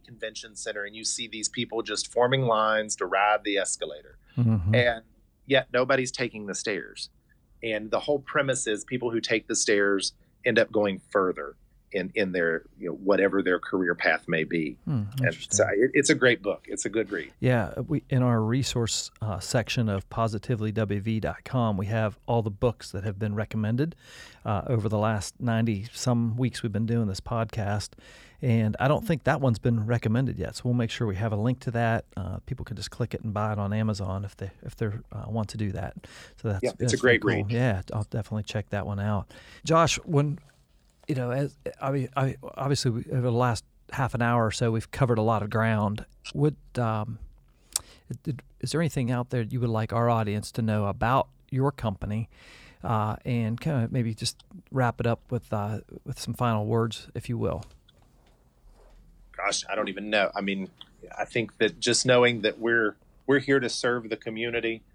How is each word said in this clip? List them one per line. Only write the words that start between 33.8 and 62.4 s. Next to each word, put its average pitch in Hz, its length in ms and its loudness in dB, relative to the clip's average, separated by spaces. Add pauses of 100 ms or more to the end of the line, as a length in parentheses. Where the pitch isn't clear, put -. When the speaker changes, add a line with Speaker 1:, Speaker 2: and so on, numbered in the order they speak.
Speaker 2:
if - 120 -12
they, 98 160 -8 (100)
if - 140 -12
they're, 104 340 -4
uh, 107 160 -8
want 110 220 -4
to - 80 -10
do 104 160 -2
that. - 240 -6 (440)
So - 100 -4
that's, 98 120 -2
Speaker 1:
Yeah, 123 160 2
it's - 20 -8
a 127 60 0
Speaker 2:
that's 123 160 2
very 123 160 8
Speaker 1:
great 95 200 2
Speaker 2:
cool. 101 100 -2
Speaker 1:
read. 110 40 -2
Speaker 2:
Yeah, 117 300 2 (100)
I'll 107 120 -2
definitely 107 400 -4
check - 260 -6
that 101 160 -2
one 101 140 -4
out. 104 320 -2 (320)
Josh, 160 400 4
when, 143 340 2 (720)
you 147 80 0
know, 123 160 -2
as, 139 240 -2 (260)
I 135 80 -2
mean, 135 260 0
I, 135 200 0 (200)
obviously 135 360 0
we, 110 180 -4
over 127 120 0
the 123 100 2
last 120 320 2 (260)
half 131 240 -2
an 120 80 0
hour 117 240 4
or 104 60 0
so, 117 180 2
we've 113 220 0
covered 120 260 2
a 107 40 4
lot 110 200 4
of 104 80 -4
ground. 110 560 2 (260)
Would, 143 220 2 (240)
um, 110 400 -2 (920)
it, 120 160 -8
it, 135 180 -6 (180)
is 131 100 -4
there 147 100 0
anything 135 300 0
out 123 200 -2
there 123 120 0
you 120 160 -4
would 120 120 0
like 110 220 0
our 117 160 2
audience 107 440 0
to 120 100 -2
know 107 240 2
about 113 400 2 (240)
your 135 220 0
company? 107 560 -4 (560)
Uh, 107 400 0
and 117 360 -2
kinda 135 300 0
maybe 117 240 -2
just - 220 -6 (340)
wrap 127 300 0
it 117 80 0
up 117 140 0 (100)
with, 120 200 -4
uh, 104 280 -4 (240)
with - 160 -10
some 120 140 -6
final 113 320 0
words, 113 500 -2
if - 120 -8
you 123 80 -4
will. 107 280 -2 (1700)
Speaker 1:
Gosh, 95 340 -2
I 98 40 -6
don't 104 140 -2
even 101 220 -8
know. 104 240 4
I 101 60 -4
mean, 98 280 -2 (480)
I 104 80 -6
think 113 340 -4
that 107 200 2
just 123 260 2
knowing 123 380 6